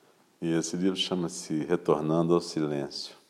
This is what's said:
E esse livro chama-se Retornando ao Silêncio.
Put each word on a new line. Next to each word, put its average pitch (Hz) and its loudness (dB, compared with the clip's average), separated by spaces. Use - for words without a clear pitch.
E 82 0
esse 82 0
livro 92 2
chama-se 82 -2
Retornando 82 2
ao 85 6
Silêncio. 73 -4